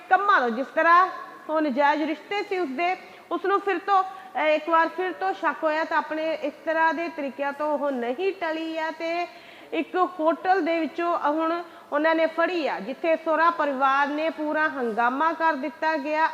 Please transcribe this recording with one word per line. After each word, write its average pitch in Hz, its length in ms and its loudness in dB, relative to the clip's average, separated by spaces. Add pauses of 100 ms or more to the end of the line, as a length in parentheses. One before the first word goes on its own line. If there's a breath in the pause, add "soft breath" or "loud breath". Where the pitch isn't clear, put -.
ਕੰਮਾਂ 370 320 4
ਤੋਂ, 240 80 2
ਜਿਸ 254 260 -2
ਤਰ੍ਹਾਂ 339 320 6 (420)
ਉਹ 311 120 2
ਨਜਾਇਜ਼ 294 420 2
ਰਿਸ਼ਤੇ 349 400 -4
ਸੀ 381 140 -4
ਉਸਦੇ, 349 380 0 (360 loud breath)
ਉਸਨੂੰ 370 280 2
ਫਿਰ 381 180 0
ਤੋਂ, 381 260 2
ਅ, 311 440 -6
ਇੱਕ 311 220 0
ਵਾਰ 330 180 4
ਫਿਰ 359 240 -4
ਤੋਂ 381 220 -4
ਸ਼ੱਕ 311 300 -4
ਹੋਇਆ 311 200 0
ਤਾਂ 330 140 -2
ਆਪਣੇ 311 360 -2
ਇਸ 285 200 -6 (120)
ਤਰ੍ਹਾਂ 320 280 2
ਦੇ 339 140 -4
ਤਰੀਕਿਆਂ 277 460 -6
ਤੋਂ 302 260 -2
ਉਹ 285 120 -2
ਨਹੀਂ 262 420 -2
ਟਲੀ 320 440 -6
ਆ 320 140 -4
ਤੇ 330 360 -4 (460 loud breath)
ਇੱਕ 320 220 -2 (240)
ਹੋਟਲ 330 460 2
ਦੇ 330 140 2
ਵਿੱਚੋਂ 339 380 -2
ਹੁਣ 320 460 0 (300 loud breath)
ਉਹਨਾਂ 311 220 2
ਨੇ 320 100 2
ਫੜੀ 330 420 0
ਆ, 180 120 -4
ਜਿੱਥੇ 269 360 -2
ਸਹੁਰਾ 320 340 2
ਪਰਿਵਾਰ 277 580 2
ਨੇ 302 220 -2
ਪੂਰਾ 311 380 0
ਹੰਗਾਮਾ 254 640 0
ਕਰ 320 200 2
ਦਿੱਤਾ 311 440 -2
ਗਿਆ 302 360 0